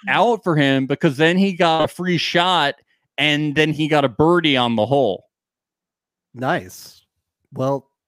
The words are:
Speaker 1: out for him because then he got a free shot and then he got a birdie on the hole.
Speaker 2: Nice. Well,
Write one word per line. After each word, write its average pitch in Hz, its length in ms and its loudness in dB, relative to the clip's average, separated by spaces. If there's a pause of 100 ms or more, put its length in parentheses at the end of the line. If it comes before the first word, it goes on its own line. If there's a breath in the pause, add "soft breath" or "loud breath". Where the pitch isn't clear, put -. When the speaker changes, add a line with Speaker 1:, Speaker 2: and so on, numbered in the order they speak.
Speaker 1:
out 208 360 0
for 170 120 0
him 135 300 2
because 139 320 -2
then 165 200 2
he 196 160 0
got 165 300 0
a - 60 0
free 180 280 -4
shot 170 580 0 (420)
and 147 380 0
then 156 180 2
he 151 160 -2
got 147 160 2
a 127 40 -2
birdie 156 460 2
on 120 220 0
the 107 80 0
hole. 127 400 -2 (1080)
Speaker 2:
Nice. 123 720 -8 (460)
Well, 135 380 -4 (180)